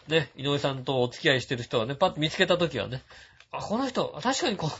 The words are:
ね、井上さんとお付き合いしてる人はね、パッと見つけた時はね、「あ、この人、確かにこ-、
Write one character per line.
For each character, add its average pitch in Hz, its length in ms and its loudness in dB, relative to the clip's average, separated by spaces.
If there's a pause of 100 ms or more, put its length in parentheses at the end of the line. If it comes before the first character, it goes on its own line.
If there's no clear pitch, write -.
ね、 151 280 0
井 139 120 -6
上 143 100 2
さ 139 160 0
ん 131 100 -8
と 131 180 2
お 123 60 4
付 - 140 -14
き 160 80 4
合 135 60 6
い 123 60 2
し - 40 -6
て 135 100 -4
る 120 80 -4
人 151 160 0
は 151 60 2
ね、 139 100 -4
パ 185 120 4
ッ 180 60 -4
と 151 60 -6
見 156 100 0
つ - 80 -6
け 185 100 4
た 180 100 4
時 147 220 0
は 98 80 -2
ね、 127 160 -8 (480)
「あ、 135 100 -6
こ 202 160 -2
の 269 100 0
人、 151 340 -2
確 262 200 0
か 320 80 0
に 196 80 0
こ-、 156 120 -2 (100)